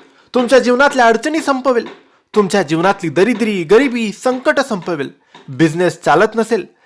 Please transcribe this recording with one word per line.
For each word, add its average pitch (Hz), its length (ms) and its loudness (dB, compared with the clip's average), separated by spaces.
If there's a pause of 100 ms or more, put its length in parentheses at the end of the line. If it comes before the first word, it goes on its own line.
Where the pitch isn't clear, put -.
(340)
तुमच्या 247 260 2
जीवनातल्या 247 460 2
अडचणी 233 340 0
संपवेल, 262 480 -2 (460)
तुमच्या 202 280 0
जीवनातली 170 480 -2
दरिद्री, 202 540 0
गरिबी, 226 500 2
संकट 254 460 -2
संपवेल. 180 500 -6 (380)
बिझनेस 160 540 0
चालत 202 340 2
नसेल 220 300 -2 (200)